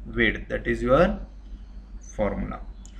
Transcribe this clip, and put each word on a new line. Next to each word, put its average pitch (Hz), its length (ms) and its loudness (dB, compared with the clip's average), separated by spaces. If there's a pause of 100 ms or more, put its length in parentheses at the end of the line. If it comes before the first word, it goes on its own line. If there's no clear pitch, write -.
(180)
width, 107 320 4
that 131 240 -4
is 117 140 -2
your 151 180 8 (1080)
formula। 98 440 -2 (400)